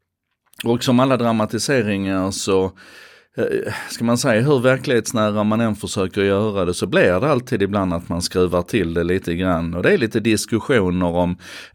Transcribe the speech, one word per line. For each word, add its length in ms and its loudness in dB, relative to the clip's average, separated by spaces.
Och 200 0
som 160 2
alla 180 2
dramatiseringar 1120 -2
så, 340 0
eh, 360 -2
ska 160 -6
man 120 2
säga, 240 2
hur 180 4
verklighetsnära 840 0
man 180 2
än 140 0
försöker 460 -4
göra 440 2
det, 80 0
så 140 -4
blir 340 2
det 100 2
alltid 300 -2
ibland 320 0
att 160 -6
man 120 -4
skruvar 400 2
till 320 -2
det 100 0
lite 320 -2
grann. 380 -2
Och 100 -4
det 100 4
är 40 2
lite 220 0
diskussioner 880 0
om 300 0